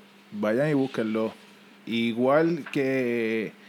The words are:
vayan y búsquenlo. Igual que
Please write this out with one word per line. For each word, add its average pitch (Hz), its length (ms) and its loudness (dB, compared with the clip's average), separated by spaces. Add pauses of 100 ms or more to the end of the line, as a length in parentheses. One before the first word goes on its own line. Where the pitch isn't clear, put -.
(320)
vayan 110 380 0
y 151 40 2
búsquenlo. 113 580 -2 (540)
Igual 123 840 2
que 120 800 0 (160)